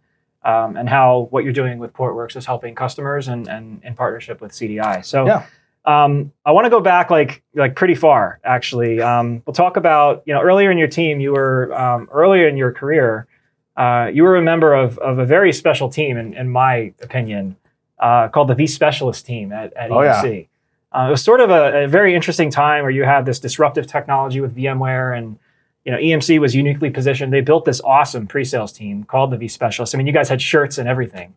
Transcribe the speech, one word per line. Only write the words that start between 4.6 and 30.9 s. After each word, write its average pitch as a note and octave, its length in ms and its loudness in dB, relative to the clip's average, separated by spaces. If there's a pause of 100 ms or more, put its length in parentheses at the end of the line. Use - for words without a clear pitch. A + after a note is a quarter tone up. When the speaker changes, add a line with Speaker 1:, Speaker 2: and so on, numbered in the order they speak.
Speaker 1:
D G#2+ 120 -8
I. G2+ 220 -4
So, C3+ 240 -2
Speaker 2:
Yeah. - 180 0 (400)
Speaker 1:
um, C#3+ 480 2 (140)
I D3+ 60 4
wanna A3+ 180 4
go A3+ 100 4
back, F3+ 300 2
like, D3+ 320 0 (120)
like, C3+ 220 0
pretty F3+ 180 2
far, C3 480 2
actually. A#2+ 600 -2
Um, A#2+ 420 -2
we'll - 80 -10
talk F3+ 240 2
about, D3+ 480 4
you D3 80 -4
know, C#3+ 80 2
earlier F#3+ 300 4
in F3+ 80 2
your D#3 100 2
team, D3+ 320 -2
you C#3 120 -2
were, C3 460 0
um, B2 320 -2
earlier F3 380 4
in C#3+ 80 -2
your B2+ 160 -2
career, B2+ 540 -2 (500)
uh, A#2+ 340 0
you C#3+ 120 2
were F#3 140 6
a F3 40 4
member E3 320 4
of, C3+ 280 2
of C3 180 -2
a B2+ 80 0
very E3+ 260 4
special C#3 380 -2
team, C#3 260 -4
in, A2+ 160 -10
in B2+ 160 -8
my B2 540 0
opinion, G#2 540 -6 (420)
uh, A#2+ 300 2
called D3 200 2
the B2+ 60 2
V D3 120 0
Specialist C#3+ 600 -2
team G#2+ 260 -12
at, G#2+ 220 -14
at A#2 160 -10
Speaker 2:
Oh, A2+ 100 2
yeah. C#3 140 4
Speaker 1:
E - 20 2
M G2+ 80 2
C. G#2 240 -6 (420)
Uh, C3 180 -2
it - 20 2
was D3 120 0
sort A#3+ 180 4
of A3 100 4
a, C#3+ 340 4
a - 20 -2
very F3+ 280 4
interesting E3 360 0
time D3 320 0
where C3+ 80 -2
you C3+ 140 0
had C3+ 220 2
this B2+ 140 -2
disruptive C#3+ 460 -2
technology C3+ 540 -4
with B2 140 -6
V B2+ 140 -6
M C3 100 -4
ware, B2+ 340 -4
and, A2+ 260 -10 (480)
you C3 60 -6
know, B2 60 -2
E D#3+ 140 2
M D#3 80 0
C D#3+ 180 4
was C3+ 160 0
uniquely C#3+ 360 -2
positioned. C3 420 -4
They C#3 80 2
built D#3 240 2
this C#3 160 -2
awesome C3+ 460 0
pre-sales B2+ 440 -6
team G2+ 340 -12
called C3+ 260 -2
the B2 80 -6
V A2+ 100 -10
Specialist. - 460 -6
I C3+ 40 -4
mean, C3+ 80 -2
you D3 60 -2
guys C#3+ 160 2
had C3 140 -2
shirts C#3+ 340 0
and B2 100 -6
everything. A2+ 500 -6